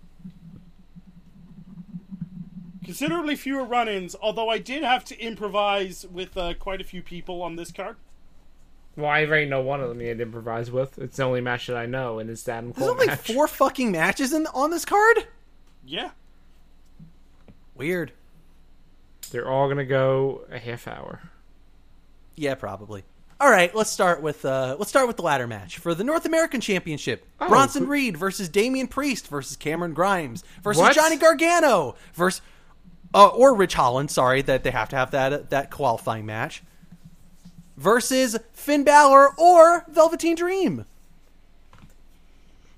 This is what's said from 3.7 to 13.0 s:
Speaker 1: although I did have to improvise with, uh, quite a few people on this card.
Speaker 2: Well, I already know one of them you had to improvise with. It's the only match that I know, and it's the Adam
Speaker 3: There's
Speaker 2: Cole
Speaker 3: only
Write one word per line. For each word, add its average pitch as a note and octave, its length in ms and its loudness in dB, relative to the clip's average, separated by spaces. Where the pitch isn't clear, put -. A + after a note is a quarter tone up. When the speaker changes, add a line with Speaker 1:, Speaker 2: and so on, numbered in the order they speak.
Speaker 1:
although A3 280 -4
I A3 100 -2
did C4 240 -8
have B3 220 0
to G#3 140 -18
improvise G3+ 920 -4
with, F3+ 260 -12
uh, F3 160 -6
quite F#3+ 260 -10
a F3+ 60 -12
few F3+ 160 -12
people F3 400 -12
on E3 160 -10
this E3 140 -14
card. G#3 260 -12
Speaker 2:
Well, D3 160 -4
I D3+ 140 2
already D3+ 200 0
know C3+ 160 -2
one C#3 200 -4
of B2 80 -6
them A#2+ 120 -10
you A#2 60 -8
had A#2 100 -6
to A#2+ 60 -6
improvise A#2 480 -8
with. C3 260 -4
It's C3+ 200 -12
the C3+ 60 -2
only B2+ 180 -2
match B2 260 -6
that B2 100 -6
I A#2 80 -6
know, B2 320 -6
and A2 120 -10
it's A2+ 140 -14
the B2 100 -6
Adam A#2 180 -10
Speaker 3:
There's - 160 -14
Speaker 2:
Cole - 80 0
Speaker 3:
only C5 120 2